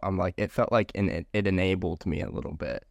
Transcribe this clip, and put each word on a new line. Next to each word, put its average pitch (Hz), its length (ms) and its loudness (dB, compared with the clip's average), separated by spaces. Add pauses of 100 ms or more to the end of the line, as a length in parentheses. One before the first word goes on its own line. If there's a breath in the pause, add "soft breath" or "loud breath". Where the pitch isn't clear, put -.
I'm 95 160 0
like, 90 200 0
it 101 120 -2
felt - 220 0
like 110 220 4
an, 98 160 2
it, 80 220 -4
it 104 140 2
enabled 92 600 2
me 82 160 0
a 52 80 -6
little - 240 -6
bit, - 360 -6